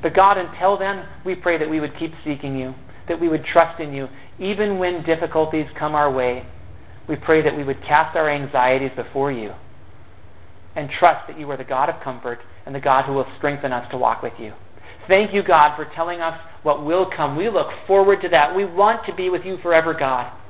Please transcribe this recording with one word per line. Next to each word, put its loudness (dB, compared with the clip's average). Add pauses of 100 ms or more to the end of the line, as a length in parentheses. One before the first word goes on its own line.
But 0
God, 8
until 0
then, -4 (200)
we -2
pray 0
that -2
we 0
would -6
keep -4 (120)
seeking -4
you, -6 (340)
that -2
we 2
would 0
trust 4
in -8
you, -6 (300)
even -2
when -2
difficulties 0 (120)
come -2
our 4
way. -2 (600)
We -2
pray 4
that 2
we -4
would -4
cast 4
our 2
anxieties 2
before -2
you -8 (1200)
and -6
trust 6
that -14
you -10
are -4
the -10
God 0
of -4
comfort -8 (280)
and -8
the -4
God 4
who -2
will 0 (120)
strengthen -2
us -6
to -8
walk 0
with -6
you. -12 (560)
Thank 4
you, 2
God, 6
for -8
telling -4
us -4 (240)
what 2
will 2
come. -2
We 0
look 0 (180)
forward 6
to -4
that. 6
We 0
want 2
to -8
be -2
with -2
you -6
forever, 4
God. -2 (160)